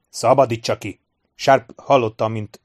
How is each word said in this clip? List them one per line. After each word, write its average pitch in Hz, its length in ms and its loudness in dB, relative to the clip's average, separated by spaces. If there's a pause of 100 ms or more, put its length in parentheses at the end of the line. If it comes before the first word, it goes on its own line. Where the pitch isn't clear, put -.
Szabadítsa 117 680 0
ki!” - 220 -14 (360)
Sharp - 400 0
hallotta, 117 500 -2
amint 110 400 -10